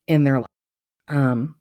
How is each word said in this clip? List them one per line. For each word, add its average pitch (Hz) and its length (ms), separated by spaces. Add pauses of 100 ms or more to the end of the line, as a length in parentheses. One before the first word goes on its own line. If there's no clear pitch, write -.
in 151 160
their 135 160
life, 113 80 (600)
um, 135 520